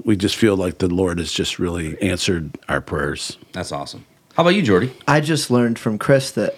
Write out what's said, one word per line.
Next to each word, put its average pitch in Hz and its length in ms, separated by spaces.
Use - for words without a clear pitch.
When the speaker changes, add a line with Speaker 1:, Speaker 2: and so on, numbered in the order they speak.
Speaker 1:
we 107 120
just 92 200
feel 104 200
like 90 220
the 95 100
Lord 87 300
has 78 140
just - 260
really 85 440
answered 87 560
our 69 140
prayers. - 560
Speaker 2:
That's 87 200
awesome. 71 320
How 170 100
about 180 100
you, 208 80
Jordy? 127 300
Speaker 3:
I 147 120
just 151 300
learned 120 280
from 107 200
Chris 135 320
that 104 280